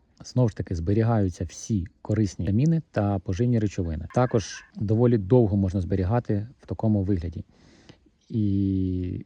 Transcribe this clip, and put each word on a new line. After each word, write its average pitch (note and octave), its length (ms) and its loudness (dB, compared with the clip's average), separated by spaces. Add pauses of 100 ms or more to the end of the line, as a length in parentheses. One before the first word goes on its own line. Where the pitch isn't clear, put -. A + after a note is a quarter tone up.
(260)
знову B2 240 2
ж - 80 -4
таки, F2 180 -6
зберігаються G2+ 720 0
всі F#2 420 -4 (160)
корисні G#2 420 0
вітаміни D3 460 2
та G2+ 280 0
поживні A#2 400 0
речовини. E2+ 560 -4
Також B2 500 0 (120)
доволі A2+ 420 2
довго G2+ 380 4
можна F#2+ 240 0
зберігати G2+ 680 -2 (120)
в - 60 -20
такому G#2+ 360 0
вигляді. F2+ 420 -2 (840)
І F#2+ 960 0